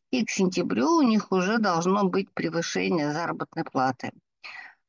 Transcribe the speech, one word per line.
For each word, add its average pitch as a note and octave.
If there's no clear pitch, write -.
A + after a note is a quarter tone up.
и B3
к -
сентябрю G3
у D#4
них A3
уже F#3+
должно F#3+
быть F#3+
превышение E3+
заработной D#3+
платы. C3